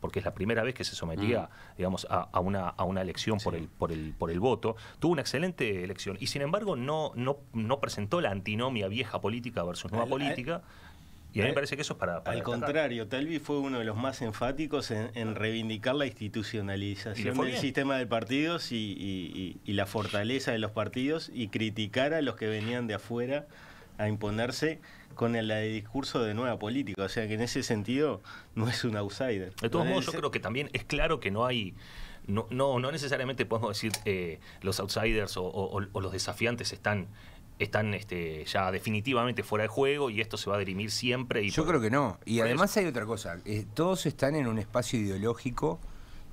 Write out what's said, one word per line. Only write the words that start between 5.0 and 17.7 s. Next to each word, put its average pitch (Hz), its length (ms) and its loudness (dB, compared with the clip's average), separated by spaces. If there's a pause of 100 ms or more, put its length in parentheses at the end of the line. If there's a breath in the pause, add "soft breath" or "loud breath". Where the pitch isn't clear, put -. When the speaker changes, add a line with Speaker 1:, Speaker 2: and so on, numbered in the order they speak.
Speaker 1:
una 147 100 2
excelente 123 640 0
elección 95 360 -4
y, 127 60 -4
sin 139 160 -2
embargo, 185 340 0
no, 147 380 0
no, 131 240 0 (160)
no 113 260 2
presentó 110 400 0
la 135 100 4
antinomia 107 580 0
vieja 104 340 -2
política 113 420 -2
versus 87 260 -6
nueva 113 140 2
Speaker 3:
Al, 127 60 0
Speaker 1:
política. 139 520 0 (720 loud breath)
Y - 40 -4
a 101 60 6
mí - 0 -
me 123 60 6
Speaker 3:
al, 147 40 2
Speaker 1:
parece 139 220 0
que 147 60 -2
eso - 120 -2
es - 40 -14
para, 87 240 -2
para - 100 -2
Speaker 3:
al 117 80 0
Speaker 1:
destacar. 120 200 0
Speaker 3:
contrario, 139 480 2
Talvi 143 300 0
fue 147 200 0
uno 135 200 0
de 113 80 0
los 107 100 0
más 127 240 0
enfáticos 131 680 0
en, 110 240 0
en 113 200 -2
reivindicar 110 600 0
la 147 100 2
Speaker 1:
Y 131 40 0
le 117 40 -8
Speaker 3:
institucionalización 101 1200 -2
Speaker 1:
fue 127 120 2
Speaker 3:
del 127 60 -2
Speaker 1:
bien. 120 100 -2
Speaker 3:
sistema 135 340 2